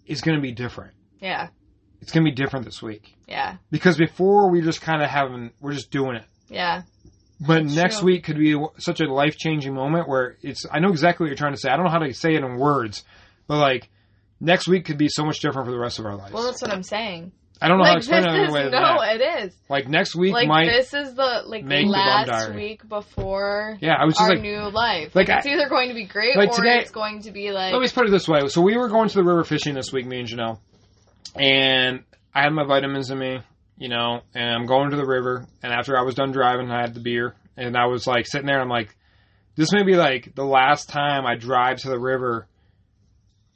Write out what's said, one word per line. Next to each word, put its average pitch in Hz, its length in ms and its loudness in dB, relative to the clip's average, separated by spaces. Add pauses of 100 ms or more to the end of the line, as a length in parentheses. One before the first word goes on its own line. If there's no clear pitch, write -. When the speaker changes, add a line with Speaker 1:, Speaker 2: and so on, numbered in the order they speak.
Speaker 1:
is 147 160 -10
gonna 160 200 2
be 135 100 -4
different. 120 440 -10 (260)
Speaker 2:
Yeah. 170 280 -6 (540)
Speaker 1:
It's - 80 -18
gonna 160 140 2
be 151 80 2
different 135 340 -4
this - 160 -16
week. 107 320 -14 (140)
Speaker 2:
Yeah. 185 300 -8 (120)
Speaker 1:
Because 156 260 2
before, 190 540 2
we 175 100 2
just 160 220 -2
kinda 156 240 -2
haven't, 127 540 -4
we're 143 140 -8
just 135 180 -12
doing 131 240 -2
it. 117 80 -14 (240)
Speaker 2:
Yeah. 180 340 -4 (580)
Speaker 1:
But 160 220 2
Speaker 2:
That's 147 140 0
Speaker 1:
next 175 240 2
Speaker 2:
true. 175 60 0
Speaker 1:
week 180 180 4
could 151 120 -4
be 151 180 4
w-, 147 240 -4
such 165 220 -4
a 160 40 0
life-changing 147 680 -2
moment 143 360 -2
where 131 340 -2
it's, - 280 -12
I 151 100 -2
know 185 100 4
exactly 170 340 2
what 156 40 -2
you're 139 80 -8
trying 143 180 -2
to 135 60 -10
say. 135 100 -2
I 127 60 2
don't 175 80 0
know 175 80 0
how 160 80 2
to 143 120 -2
say 160 220 0
it 147 80 0
in 123 160 -6
words, 127 460 0 (420)
but, 147 120 -2
like, 135 300 2 (500)
next 175 300 2
week 180 160 2
could 147 140 -4
be 147 100 4
so 151 160 -2
much 151 160 -4
different 135 260 -4
for 123 60 -6
the 120 60 -6
rest 120 200 -6
of 110 60 -8
our 104 100 -8
lives. 101 200 -14
Speaker 2:
Well, 226 100 -4
that's 247 160 -6
what 240 100 -6
I'm 190 120 -6
saying. 185 500 -10 (280)
Speaker 1:
I 151 80 2
don't 185 100 6
know 185 60 6
how 190 100 8
to - 0 -
Speaker 2:
Like, 170 40 4
Speaker 1:
explain 269 220 2
it 180 60 4
Speaker 2:
this 165 80 2
Speaker 1:
other - 120 4
Speaker 2:
is, 311 60 0
Speaker 1:
way 202 120 2
than - 80 -2
Speaker 2:
no, 254 60 2 (220)
Speaker 1:
that. 220 200 0
Speaker 2:
it 285 240 -2
is. 185 120 -12 (120)
Speaker 1:
Like, 135 200 -2
next 170 260 2
week 180 180 2
Speaker 2:
Like, 233 160 2
Speaker 1:
might 156 180 4
Speaker 2:
this 247 280 2
is 285 200 -6
the, 247 320 0
like, 220 180 -10
Speaker 1:
make 143 220 0
the 202 60 2
bum 196 80 2
Speaker 2:
last 196 280 2
Speaker 1:
diary. 110 280 -2
Speaker 2:
week 214 320 -10
before 202 920 -6
Speaker 1:
Yeah, 156 180 4
I 139 60 4
was 156 100 6
just 208 80 4
Speaker 2:
our 208 140 6
Speaker 1:
like, - 60 -2
Speaker 2:
new 208 280 -6
life. 202 440 -2
Speaker 1:
like, 190 140 4
Speaker 2:
Like, - 100 4
it's - 80 0
Speaker 1:
I, 285 40 0
Speaker 2:
either 285 180 2
going 254 200 0
to 247 60 -8
be 226 120 -8
great 214 300 -2
Speaker 1:
like, 202 140 6
Speaker 2:
or 233 60 -2
Speaker 1:
today, 233 240 4
Speaker 2:
it's 226 100 -6
going 214 320 -8
to 220 100 -18
be, 202 180 -8
like, 190 220 -4
Speaker 1:
let 247 80 2
me 254 60 2
just - 80 -4
put 240 120 2
it 208 40 2
this 196 180 2
way. 147 200 4
So 165 140 2
we 208 140 6
were 247 120 0
going 220 200 2
to - 60 -6
the 190 100 4
river 175 200 4
fishing 147 300 -2
this 131 180 -8
week, 127 140 -2
me 127 140 -8
and 120 80 -8
Janelle. 113 300 -6 (760)
And 131 720 2 (300)
I 139 80 2
had 147 100 2
my 156 120 0
vitamins 139 460 0
in 135 80 -6
me, 131 220 -6 (360)
you 127 120 -12
know, 120 320 -2 (140)
and 120 200 -4
I'm 117 120 -4
going 135 240 2
to 143 60 -4
the 143 100 -2
river. 127 400 -2 (160)
And 123 100 -4
after 123 260 0
I 123 40 4
was 127 120 -2
done 135 180 -2
driving, 127 380 2
I 120 100 -2
had 120 140 -4
the 120 60 -14
beer. 120 340 -4 (220)
And 120 200 -6
I 120 100 4
was, 123 200 -2
like, 120 200 0
sitting 139 200 -6
there, 139 100 2
and 131 60 0
I'm 127 80 -6
like, 117 240 -4 (640)
"This 156 160 0
may 202 100 6
be, 190 140 4
like, 139 400 2
the 135 80 -4
last 135 440 4
time 143 380 -2
I 120 100 0
drive 123 420 0
to 135 100 -10
the 131 100 -4
river, 123 480 -4 (1080)